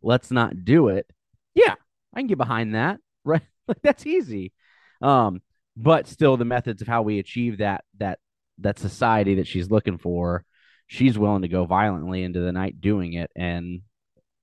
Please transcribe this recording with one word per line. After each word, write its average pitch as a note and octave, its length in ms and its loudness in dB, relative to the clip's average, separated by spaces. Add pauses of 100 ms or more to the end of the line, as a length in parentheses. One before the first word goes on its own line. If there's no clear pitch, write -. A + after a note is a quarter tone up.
Let's B2 260 2
not A2+ 360 -2
do C3 240 6
it. F#2+ 200 -4 (460)
Yeah, G#4+ 180 6 (400)
I A3+ 60 -8
can C4+ 80 -4
get F#3 100 0
behind A2+ 380 -2
that, D3 240 0 (120)
<laughs> - 120 -20
right? D#3 180 0 (260)
Like, - 140 -4
that's - 240 0
easy. D3+ 480 -4 (480)
Um, A#2 400 2 (360)
but D3 300 4
still, C3+ 300 2
the A#2 80 0
methods B2 360 -4
of G#2 60 -14
how A#2 140 0
we G#2+ 160 -2
achieve A#2 400 -4
that, G2+ 260 -4 (140)
that, G2 220 -6 (400)
that G2+ 180 -2
society G#2 580 0
that F#2 120 0
she's F#2 240 -4
looking G#2 260 2
for, F2 480 -4 (420)
she's B2+ 300 2
willing G#2 240 2
to F2+ 60 -4
go F2+ 180 0
violently F#2 580 -2
into F2+ 180 -4
the F2+ 100 -2
night F#2 280 -6
doing F#2 340 -2
it, E2+ 220 -8
and F2 460 -6 (600)